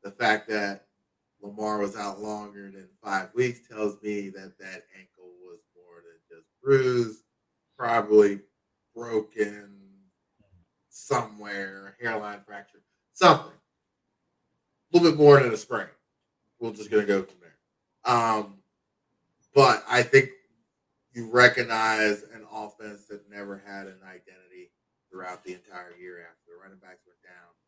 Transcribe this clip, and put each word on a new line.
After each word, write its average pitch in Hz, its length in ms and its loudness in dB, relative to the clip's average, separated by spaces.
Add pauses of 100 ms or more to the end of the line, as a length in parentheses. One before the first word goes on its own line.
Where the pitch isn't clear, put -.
The 101 80 -16
fact 107 380 -2
that 104 360 -6 (560)
Lamar 104 380 -6
was 101 160 -4
out 101 260 -10
longer 104 480 -12
than 95 200 -20 (140)
five 95 300 -6
weeks 120 340 -4
tells 107 360 -6
me 104 260 -6
that 95 300 -20
that 95 260 -18 (100)
ankle 92 360 -20 (120)
was 87 180 -20 (140)
more 87 280 -20
than 82 340 -20
just - 100 -20 (160)
bruised, 127 600 2 (520)
probably 107 640 4 (540)
broken 107 800 -6 (1120)
somewhere, 101 1080 -10
hairline 104 460 -10
fracture, - 380 -20 (300)
something. 160 380 4 (1400)
A 175 60 6
little 170 140 6
bit 147 80 -2
more 143 200 10
than 120 140 0
a 104 40 -8
sprain. 107 280 -8 (720)
We're 113 140 -8
just 104 180 -16
gonna 107 160 2
go 98 160 2
from - 200 -14
there. - 160 -20 (480)
Um, 110 500 0 (1000)
but 131 340 6
I 123 140 2
think 131 300 4 (840)
you 113 160 -12
recognize 110 960 2 (100)
an 110 180 -20
offense 107 540 -16
that 101 240 -20
never 101 360 -14
had 98 200 -16
an 95 180 -20
identity 90 680 -20 (400)
throughout 92 320 -16
the 92 100 -14
entire 90 460 -20
year 90 220 -20
after 85 260 -20
the 87 120 -20
running 95 200 -20
backs 92 260 -20
went 90 180 -20
down. 90 280 -20 (160)